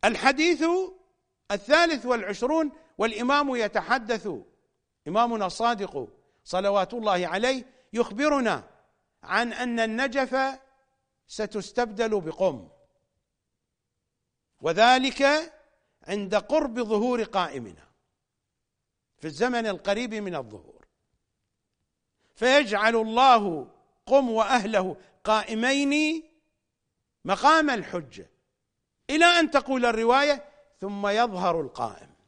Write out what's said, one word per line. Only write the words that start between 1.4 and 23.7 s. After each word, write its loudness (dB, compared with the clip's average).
الثالث 2
والعشرون -2
والإمام 0
يتحدث، -2
إمامنا 0
الصادق -4
صلوات -2
الله 0
عليه -2
يخبرنا 0
عن -2
أن -4
النجف -2
ستستبدل -4
بقم، -4
وذلك 4
عند -6
قرب 0
ظهور -2
قائمنا -6
في -12
الزمن -2
القريب -4
من -8
الظهور، -16
فيجعل 2
الله 4